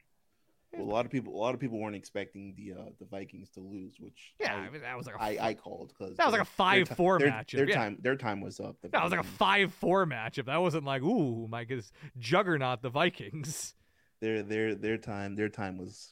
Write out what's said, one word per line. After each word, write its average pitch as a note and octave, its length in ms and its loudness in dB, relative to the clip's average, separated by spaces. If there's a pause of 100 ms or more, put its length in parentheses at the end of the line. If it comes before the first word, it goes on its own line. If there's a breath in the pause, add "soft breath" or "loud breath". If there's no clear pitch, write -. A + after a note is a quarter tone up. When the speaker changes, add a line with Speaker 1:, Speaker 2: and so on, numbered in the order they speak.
(720)
Speaker 1:
Well, G3 140 -6
a G#2 40 -2
lot A#2+ 140 2
of A#2 60 -12
people, A#2+ 220 -4
a - 60 -8
lot B2 140 2
of B2 80 -6
people A2+ 180 -4
weren't G#2+ 160 -4
expecting G2 640 -10
the, G2+ 160 -12
uh, G#2+ 120 -14 (140)
the F#2+ 60 -20
Vikings G2 460 -12
to F#2+ 100 -16
lose, F#2+ 360 -14
which - 440 -20
Speaker 2:
Yeah, C4 160 -2
Speaker 1:
I, - 80 -6
Speaker 2:
I G2 40 -10
mean, C#3+ 120 -14
that B2 160 -8
was A#2+ 80 -8
like A2 100 -10
a A2 60 -8
Speaker 1:
I, G#2+ 140 0
Speaker 2:
f-, - 60 -4
Speaker 1:
I A2+ 120 0
called - 440 -14
'cause F#2+ 200 -10
Speaker 2:
that E4+ 80 4
was A3+ 80 4
like G#3 80 4
a - 20 0 (140)
Speaker 1:
their, F#3+ 140 6
their G3 120 6
ti-, - 20 0
Speaker 2:
five - 120 -6
four F3+ 220 6
Speaker 1:
their, C#3+ 120 8
Speaker 2:
matchup, A2+ 200 -4
Speaker 1:
their C#3 180 4
Speaker 2:
yeah. G3+ 60 4
Speaker 1:
time, G#2+ 260 0
their B2+ 160 2
time G#2+ 240 -2
was G2 180 -8
up. G2+ 220 -10
The - 80 -10
Speaker 2:
That G#3+ 120 4
was F3+ 100 2
like F3 100 2
a - 20 -2
Speaker 1:
Vikings. - 140 -10
Speaker 2:
five G3 360 6
four F#3 320 4
matchup. A#2+ 420 -4
That C#3+ 140 0
wasn't D#3+ 220 2
like, C3+ 180 0
"Ooh, C3 460 2
Mike A#2 240 -6
is B2 220 -6 (260 loud breath)
juggernaut C3+ 640 2
the C3 80 -4
Vikings." D3+ 840 -2 (460)
Speaker 1:
Their, A2 240 0
their, G#2+ 320 0
their G#2+ 220 0
time, G2+ 400 -6
their G#2+ 100 2
time F#2+ 300 -6
was, F#2 340 -12